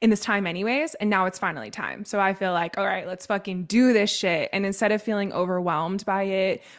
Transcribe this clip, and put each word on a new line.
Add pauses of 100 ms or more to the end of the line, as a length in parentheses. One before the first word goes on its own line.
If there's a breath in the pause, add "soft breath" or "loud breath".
in
this
time
anyways.
And
now
it's
finally
time.
So
I
feel
like,
"All
right,
let's
fucking
do
this
shit."
And
instead
of
feeling
overwhelmed
by
it, (160 loud breath)